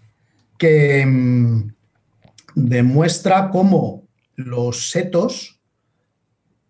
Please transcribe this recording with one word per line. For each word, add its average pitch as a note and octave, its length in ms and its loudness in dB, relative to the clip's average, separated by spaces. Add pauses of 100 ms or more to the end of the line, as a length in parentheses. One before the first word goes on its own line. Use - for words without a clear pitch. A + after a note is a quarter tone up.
(560)
que, C#3+ 480 2
mm, B2 680 0 (800)
demuestra D3 960 0
cómo F#3 560 0 (300)
los B2 560 -6
setos, F#3 680 -6 (1080)